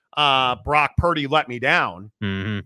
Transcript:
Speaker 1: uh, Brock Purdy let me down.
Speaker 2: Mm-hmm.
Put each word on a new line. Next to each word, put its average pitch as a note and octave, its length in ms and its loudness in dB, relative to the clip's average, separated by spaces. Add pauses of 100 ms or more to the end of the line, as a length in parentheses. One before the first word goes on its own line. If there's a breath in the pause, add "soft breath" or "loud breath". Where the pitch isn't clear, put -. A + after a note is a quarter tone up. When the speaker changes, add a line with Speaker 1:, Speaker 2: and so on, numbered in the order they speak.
(160)
Speaker 1:
uh, C3+ 480 2
Brock D3 320 2
Purdy D#3+ 300 0
let D3 200 2
me B2 120 -8
down. A#2 520 -2 (120)
Speaker 2:
Mm-hmm. G2 440 -4